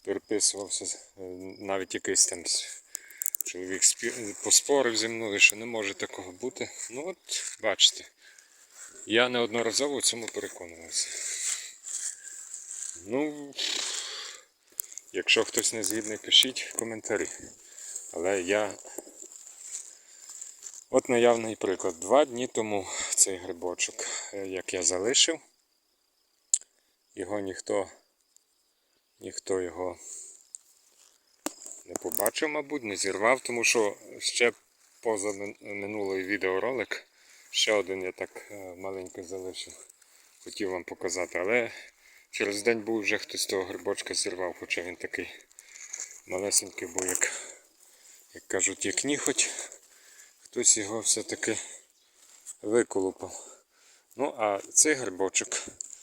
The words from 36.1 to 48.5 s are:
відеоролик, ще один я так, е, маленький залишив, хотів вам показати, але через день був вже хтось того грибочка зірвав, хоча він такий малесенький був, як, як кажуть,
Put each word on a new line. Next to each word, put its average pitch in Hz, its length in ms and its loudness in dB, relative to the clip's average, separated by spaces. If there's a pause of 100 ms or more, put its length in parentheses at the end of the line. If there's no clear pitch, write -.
відеоролик, 98 800 0 (440)
ще - 220 2
один 95 300 2
я 92 100 -4
так, - 380 -10
е, 95 260 -12
маленький 95 480 -8
залишив, 92 500 -8 (680)
хотів 95 260 -4
вам 92 140 -4
показати, 87 540 -4
але 113 320 2 (600)
через 104 320 0
день 117 180 4
був 110 200 0
вже 101 180 2
хтось - 280 -4
того 95 180 2
грибочка 95 500 -4
зірвав, 90 460 -2
хоча 92 220 -2
він 87 140 -8
такий - 320 -6 (1000)
малесенький 95 600 0
був, 87 180 -4
як, 90 240 0 (1040)
як - 120 -16
кажуть, 95 400 0